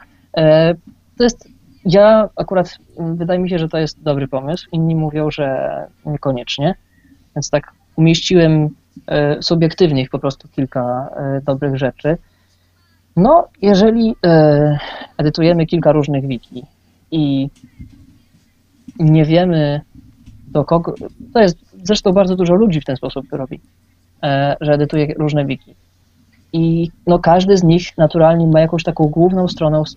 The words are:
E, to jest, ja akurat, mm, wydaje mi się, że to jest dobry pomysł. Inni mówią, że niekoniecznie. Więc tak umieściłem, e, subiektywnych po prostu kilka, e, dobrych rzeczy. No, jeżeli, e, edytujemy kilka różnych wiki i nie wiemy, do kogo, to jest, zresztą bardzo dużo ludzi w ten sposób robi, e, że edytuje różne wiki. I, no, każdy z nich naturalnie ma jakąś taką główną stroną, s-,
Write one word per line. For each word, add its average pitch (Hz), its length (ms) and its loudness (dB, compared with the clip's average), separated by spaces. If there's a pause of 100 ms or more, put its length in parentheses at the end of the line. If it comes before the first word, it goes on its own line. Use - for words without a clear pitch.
(360)
E, 160 380 2 (440)
to 240 60 2
jest, - 240 -4 (360)
ja 214 520 4
akurat, 175 420 -4 (200)
mm, 165 180 -6
wydaje 175 240 -2
mi 185 100 -4
się, 180 80 -4
że 160 100 -4
to 160 100 -4
jest 156 240 -6
dobry 143 260 -2
pomysł. 139 440 -8
Inni 165 240 -2
mówią, 151 340 -4
że 135 400 -4 (360)
niekoniecznie. 143 680 -4 (600)
Więc 143 140 -8
tak - 220 -4 (240)
umieściłem, 160 720 2 (380)
e, 147 360 -2
subiektywnych 160 680 0
po 139 80 -8
prostu - 300 -8
kilka, 127 680 -6
e, 139 240 -6
dobrych 139 360 -4
rzeczy. 147 400 -4 (1000)
No, 285 320 4 (140)
jeżeli, 220 520 2 (120)
e, 151 520 4 (400)
edytujemy 160 480 0
kilka 165 260 0
różnych 143 340 0
wiki 127 380 -10 (460)
i 139 380 -2 (1500)
nie 156 260 4
wiemy, 156 560 0 (680)
do 143 160 -2
kogo, 170 300 -2 (400)
to 240 60 2
jest, 180 180 2 (240)
zresztą 180 300 -2
bardzo 185 240 0
dużo 175 180 2
ludzi 185 260 2
w - 40 -20
ten 131 120 -6
sposób 135 360 -10
robi, 139 280 -10 (600)
e, 143 380 -2
że 147 120 0
edytuje 147 460 0
różne 147 280 -2
wiki. - 280 -10 (800)
I, 165 380 -2 (160)
no, 170 120 4
każdy 185 380 4
z 180 80 0
nich 170 340 2
naturalnie 165 480 2
ma 156 140 4
jakąś 165 220 0
taką 165 220 -2
główną 180 440 0
stroną, 156 340 -2
s-, - 140 -10